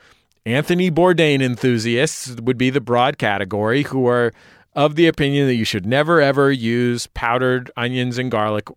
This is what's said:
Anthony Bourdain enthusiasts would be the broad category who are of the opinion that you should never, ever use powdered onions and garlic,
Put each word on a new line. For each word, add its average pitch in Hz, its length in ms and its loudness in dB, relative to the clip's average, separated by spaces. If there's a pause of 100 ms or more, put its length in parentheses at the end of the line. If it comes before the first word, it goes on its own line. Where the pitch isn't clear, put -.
(460)
Anthony 175 440 0
Bourdain 160 520 4
enthusiasts 123 880 0 (120)
would 123 160 -2
be 127 120 0
the 135 120 -2
broad 120 360 0
category 104 680 -2
who 131 240 -2
are 120 260 2 (420)
of 147 200 0
the 165 120 4
opinion 143 400 0
that 127 80 0
you 113 100 0
should 98 220 -4
never, 151 340 2
ever 139 300 2
use 120 560 -2
powdered 127 680 -2
onions 123 440 -4
and 127 100 -4
garlic, 107 480 -2